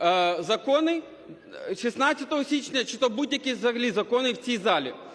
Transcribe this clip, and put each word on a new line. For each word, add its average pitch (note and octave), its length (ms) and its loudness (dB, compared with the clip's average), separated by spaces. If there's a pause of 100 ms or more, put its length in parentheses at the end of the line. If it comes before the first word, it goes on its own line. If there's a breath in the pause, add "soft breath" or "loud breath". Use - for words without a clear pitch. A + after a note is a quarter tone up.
е, F3 380 4
закони, C#4 640 2 (680)
е, G3 40 -2
шістнадцятого C#4 680 0
січня, B3+ 400 -2
чи - 120 -8
то C4 120 2
будь-які C4 440 -2
взагалі A#3+ 380 0
закони A#3+ 420 0
в - 40 -4
цій B3 220 -2
залі. D#3 360 2 (200 loud breath)